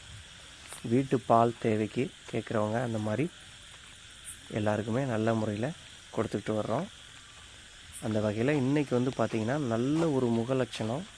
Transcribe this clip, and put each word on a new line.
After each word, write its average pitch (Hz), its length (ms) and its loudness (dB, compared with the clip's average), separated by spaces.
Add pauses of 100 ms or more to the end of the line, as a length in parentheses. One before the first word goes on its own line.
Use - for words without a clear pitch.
(840)
வீட்டு 127 360 4
பால் 117 400 6
தேவைக்கு 110 520 2 (200)
கேட்குறவங்க, 110 520 0
அந்த 113 140 -2
மாதிரி 107 320 0 (1200)
எல்லாருக்குமே 107 540 2
நல்ல 113 300 2
முறையில 110 380 0 (460)
கொடுத்துக்கிட்டு 110 420 0
வர்றோம். 113 260 0 (1160)
அந்த 110 180 2
வகையில 110 300 2
இன்னைக்கு 139 460 2
வந்து 123 220 4
பார்த்தீங்கன்னா, 113 400 2
நல்ல 143 520 2
ஒரு 131 160 4
முக 117 280 2
லட்சணம் 127 520 -2 (120)